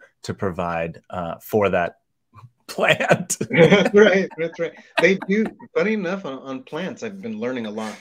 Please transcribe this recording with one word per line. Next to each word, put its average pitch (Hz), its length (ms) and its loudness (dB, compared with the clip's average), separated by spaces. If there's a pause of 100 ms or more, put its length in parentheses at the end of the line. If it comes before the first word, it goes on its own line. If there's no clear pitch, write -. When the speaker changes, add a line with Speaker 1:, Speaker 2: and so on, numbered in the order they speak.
(240)
Speaker 1:
to 98 100 -8
provide, 85 640 -4 (100)
uh, 85 300 -8
for 101 300 0
that 87 260 0 (360)
<laughs> - 360 -20
plant. - 760 0
Speaker 2:
<laughs> - 60 -8
That's 175 440 6
right. 196 340 6 (100)
That's 165 220 -8
right. 165 120 -6 (280)
They 190 160 4 (120)
do. 208 180 0 (280)
Funny 196 200 0
enough, 190 300 -4
on, 135 160 -8
on 131 240 -10
plants, 156 380 -10
I've 98 180 -10
been 110 200 -10
learning 120 260 -6
a 104 40 -8
lot 107 300 -8